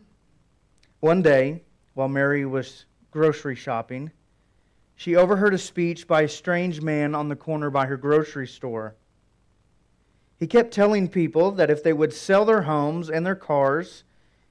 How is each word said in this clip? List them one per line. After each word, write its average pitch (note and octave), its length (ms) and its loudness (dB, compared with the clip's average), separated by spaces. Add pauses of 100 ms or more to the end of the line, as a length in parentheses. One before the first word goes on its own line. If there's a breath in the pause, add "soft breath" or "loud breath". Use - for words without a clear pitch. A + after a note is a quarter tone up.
(1000)
One E3+ 240 2
day, D3 400 2 (320)
while C3+ 140 -2
Mary C#3 360 0
was C3 420 -8 (260)
grocery D3+ 420 -2
shopping, B2+ 560 -8 (840)
she E3+ 180 -4
overheard F#3+ 400 4
a F3+ 40 0
speech E3+ 500 -6
by D#3 140 4
a D3+ 60 2
strange F3 520 -4
man D3+ 340 -2
on D3 140 -4
the C#3+ 80 -6
corner D3+ 340 -6
by C3+ 160 0
her C#3 100 -6
grocery C#3+ 520 0
store. A2 480 -10 (1400)
He E3 80 -4
kept A#3 260 2
telling G3+ 320 2
people E3+ 460 0
that F3 180 2
if D3 140 -2
they E3 80 4
would D3+ 200 0
sell G3 320 2
their A3 180 2
homes D#3 480 -4
and D#3+ 140 -4
their F#3 120 -4
cars D3 640 -2 (480)